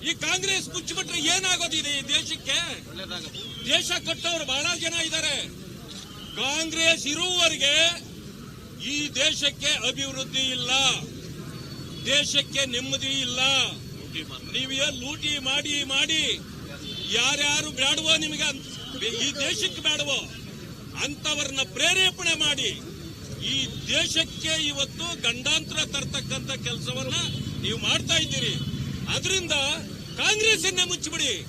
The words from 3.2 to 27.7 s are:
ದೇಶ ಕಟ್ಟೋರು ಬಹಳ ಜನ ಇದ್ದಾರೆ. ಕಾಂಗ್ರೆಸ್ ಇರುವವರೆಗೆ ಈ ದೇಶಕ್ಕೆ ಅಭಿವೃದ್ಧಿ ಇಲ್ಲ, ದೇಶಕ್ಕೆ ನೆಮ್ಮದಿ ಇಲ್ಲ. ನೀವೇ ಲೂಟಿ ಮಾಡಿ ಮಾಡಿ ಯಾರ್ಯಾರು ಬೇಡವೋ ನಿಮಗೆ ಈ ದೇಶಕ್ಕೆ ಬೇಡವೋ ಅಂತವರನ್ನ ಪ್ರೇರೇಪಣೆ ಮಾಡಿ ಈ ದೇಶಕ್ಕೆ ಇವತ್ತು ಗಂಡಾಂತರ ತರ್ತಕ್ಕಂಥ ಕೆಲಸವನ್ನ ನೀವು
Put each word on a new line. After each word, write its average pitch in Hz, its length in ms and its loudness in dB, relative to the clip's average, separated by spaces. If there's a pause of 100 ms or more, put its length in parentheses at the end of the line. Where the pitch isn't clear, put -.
ದೇಶ 339 240 4
ಕಟ್ಟೋರು 330 540 0
ಬಹಳ 277 220 0 (120)
ಜನ 330 160 -2
ಇದ್ದಾರೆ. 311 520 0 (920)
ಕಾಂಗ್ರೆಸ್ 320 720 2
ಇರುವವರೆಗೆ 320 680 4 (1080)
ಈ 285 240 0
ದೇಶಕ್ಕೆ 285 800 2
ಅಭಿವೃದ್ಧಿ 262 520 -2
ಇಲ್ಲ, 254 300 0 (1400)
ದೇಶಕ್ಕೆ 277 600 2
ನೆಮ್ಮದಿ 262 400 -2
ಇಲ್ಲ. 262 340 0 (1120)
ನೀವೇ 262 240 -2
ಲೂಟಿ 294 600 0
ಮಾಡಿ 285 460 0
ಮಾಡಿ 277 560 2 (720)
ಯಾರ್ಯಾರು 294 560 2
ಬೇಡವೋ 311 460 4
ನಿಮಗೆ 302 320 0 (800)
ಈ 294 40 -2
ದೇಶಕ್ಕೆ 330 480 0
ಬೇಡವೋ 285 600 0 (640)
ಅಂತವರನ್ನ 285 580 -2 (120)
ಪ್ರೇರೇಪಣೆ 349 600 4 (120)
ಮಾಡಿ 262 240 2 (800)
ಈ 262 40 0 (380)
ದೇಶಕ್ಕೆ 320 600 2 (180)
ಇವತ್ತು 277 360 -2 (200)
ಗಂಡಾಂತರ 285 520 0 (140)
ತರ್ತಕ್ಕಂಥ 269 580 -4 (160)
ಕೆಲಸವನ್ನ 254 500 -2 (480)
ನೀವು 202 140 0 (100)